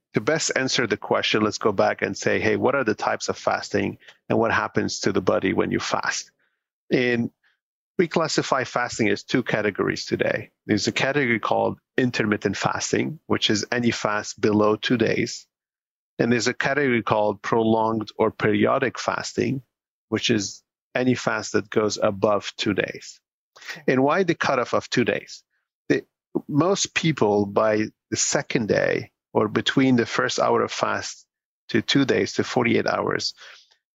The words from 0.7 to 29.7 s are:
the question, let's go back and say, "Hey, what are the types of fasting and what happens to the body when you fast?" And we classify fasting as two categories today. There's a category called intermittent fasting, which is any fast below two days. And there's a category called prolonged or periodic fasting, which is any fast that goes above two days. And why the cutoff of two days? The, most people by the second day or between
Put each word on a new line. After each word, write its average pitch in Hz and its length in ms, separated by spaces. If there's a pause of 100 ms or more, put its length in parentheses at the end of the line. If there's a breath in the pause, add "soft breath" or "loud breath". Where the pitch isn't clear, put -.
the 104 120
question, 107 440
let's 107 180
go 113 120
back 104 300
and 104 160
say, 101 240
"Hey, 107 160
what 123 180
are 135 80
the 107 120
types - 340
of 101 80
fasting 101 600 (300 loud breath)
and 117 100
what 110 140
happens 104 500
to 101 120
the 95 80
body 95 320
when 95 180
you 95 80
fast?" - 520 (600)
And 123 400 (640)
we 170 120
classify 156 560
fasting 120 420
as 101 160
two 131 200
categories 98 640
today. - 460 (140)
There's 107 220
a 113 40
category 131 480
called 107 400 (180)
intermittent 107 600
fasting, - 720
which - 220
is 107 220
any 120 200
fast - 500
below 107 340
two 120 220
days. - 500 (720)
And 120 120
there's 113 160
a 123 60
category 135 480
called 107 400
prolonged 110 720
or 107 140
periodic 110 720
fasting, 107 640 (460)
which 110 200
is 104 320 (320)
any 127 220
fast 110 380
that 107 180
goes 107 260
above 104 600
two 104 180
days. - 440 (680 loud breath)
And 131 160
why 156 180
the 170 140
cutoff 123 400
of 104 160
two 127 120
days? - 400 (460)
The, 135 160 (420)
most 165 460
people 104 540
by 107 380 (260)
the 107 60
second - 500
day 95 420 (240)
or 113 140
between 123 480